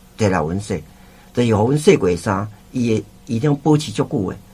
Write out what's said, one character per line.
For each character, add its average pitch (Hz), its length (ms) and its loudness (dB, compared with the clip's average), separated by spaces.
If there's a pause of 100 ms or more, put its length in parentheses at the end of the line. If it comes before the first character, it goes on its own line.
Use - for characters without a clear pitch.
(180)
摕 107 100 2
来 92 120 0
阮 85 200 -4
洗？ 92 220 -6 (500)
就 123 120 0
是 113 100 2
互 107 140 2
阮 147 100 0
洗 151 180 6
过 95 120 0
的 87 80 0
衫， 101 300 -4 (260)
伊 117 220 0
会， 104 100 -2 (220)
伊 117 140 -4
通 143 220 2
保 151 140 6
持 147 140 -4
足 139 140 -4
久 104 260 -4
的。 - 60 -10 (180)